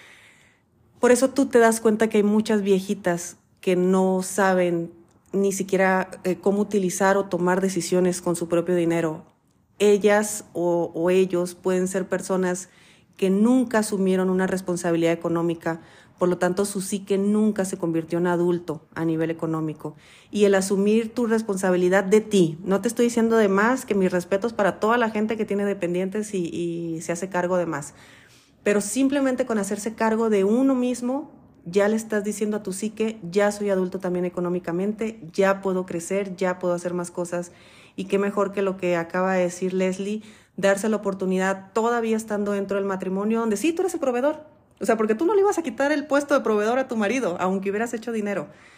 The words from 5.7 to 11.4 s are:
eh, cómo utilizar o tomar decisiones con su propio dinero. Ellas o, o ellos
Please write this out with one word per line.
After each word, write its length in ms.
eh, 160
cómo 220
utilizar 560
o 80
tomar 340
decisiones 640
con 140
su 120
propio 280
dinero. 500
Ellas 760
o, 420
o 140
ellos 440